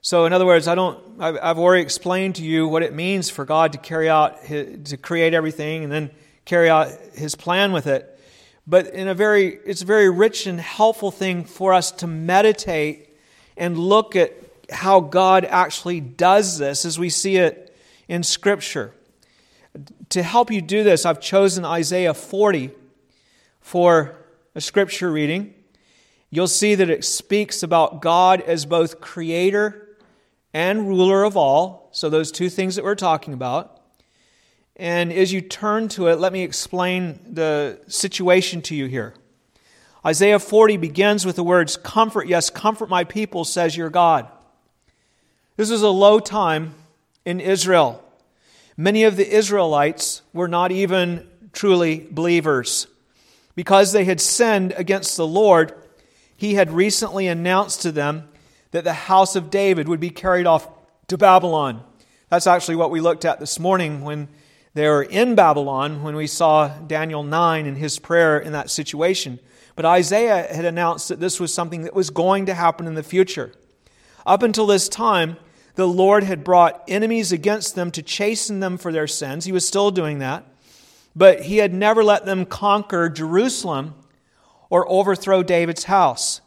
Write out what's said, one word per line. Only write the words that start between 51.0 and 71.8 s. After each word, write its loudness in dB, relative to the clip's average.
truly 0
believers. 0
Because 2
they 2
had -2
sinned 0
against -4
the -2
Lord, 4
he -4
had 2
recently 0
announced -2
to -4
them -4
that -4
the -4
house 2
of -6
David 0
would -2
be -6
carried -2
off 2
to -6
Babylon. 4
That's 2
actually 2
what 0
we -4
looked 0
at -2
this -10
morning -2
when -10
they 0
were 2
in 0
Babylon, 2
when -8
we -6
saw 2
Daniel -8
nine -2
and -8
his -8
prayer 2
in -12
that -8
situation. -4
But -8
Isaiah 2
had -6
announced -4
that -8
this -4
was -6
something -6